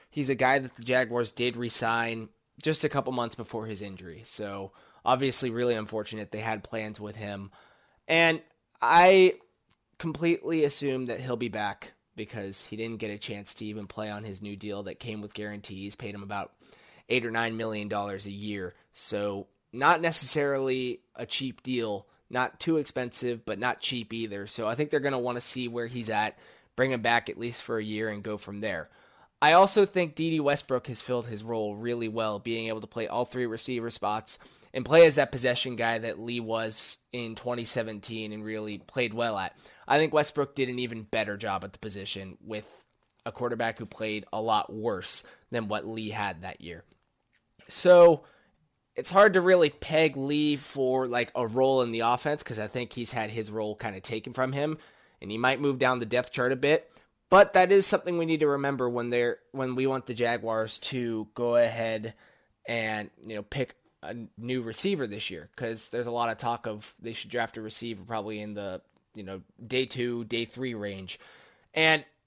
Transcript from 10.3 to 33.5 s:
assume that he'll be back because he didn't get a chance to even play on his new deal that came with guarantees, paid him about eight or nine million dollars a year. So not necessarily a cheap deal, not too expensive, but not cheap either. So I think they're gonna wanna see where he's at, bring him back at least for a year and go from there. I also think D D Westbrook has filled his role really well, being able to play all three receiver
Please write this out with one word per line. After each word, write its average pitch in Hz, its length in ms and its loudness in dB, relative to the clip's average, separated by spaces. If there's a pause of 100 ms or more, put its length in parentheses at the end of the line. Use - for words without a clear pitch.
assume 135 440 0
that 117 140 -6
he'll 127 160 -4
be 117 120 -4
back 104 460 -8 (200)
because 101 520 -8
he 107 100 -12
didn't 113 220 -6
get 107 120 -6
a 104 60 -8
chance 101 380 -6
to 110 100 -8
even 104 220 -8
play 107 240 -8
on 104 140 -10
his 101 180 -12
new 101 140 -10
deal 101 260 -8
that 95 180 -12
came 107 220 -10
with 104 100 -14
guarantees, 104 640 -10
paid 104 180 -10
him 101 80 -14
about 101 300 -10 (560)
eight 120 160 2
or 117 60 -4
nine 113 260 -2
million 107 320 -6
dollars 101 380 -6
a 101 40 -10
year. 101 440 -8 (180)
So 101 540 -4 (260)
not 156 300 4
necessarily 135 960 2 (160)
a 113 80 -8
cheap - 380 -6
deal, 113 440 -4 (220)
not 123 320 -4
too 160 160 0
expensive, 123 680 -2
but 101 120 -6
not 120 220 -2
cheap 117 320 -6
either. 104 340 -6
So 110 220 -4
I 113 60 -2
think 147 160 -2
they're 147 100 2
gonna 135 180 0
wanna 120 220 -4
see 123 260 2
where 117 200 -6
he's 117 240 -6
at, 107 280 0 (380)
bring 131 140 2
him 123 100 -2
back 117 300 2
at - 80 -10
least 117 240 -6
for 113 160 -4
a 107 60 -4
year 107 260 -4
and 104 120 -8
go 107 140 -6
from 101 240 -10
there. 92 300 -4 (500)
I 156 120 8
also 190 340 8
think 175 280 0
D 160 140 0
D 160 120 0
Westbrook 139 480 0
has 123 120 -4
filled 120 280 -4
his 107 140 -10
role 110 320 -4
really 117 340 -4
well, 107 300 -2
being 113 300 -4
able 110 140 -6
to 110 40 -12
play 113 220 -6
all 120 160 -2
three 123 220 -4
receiver 117 420 -4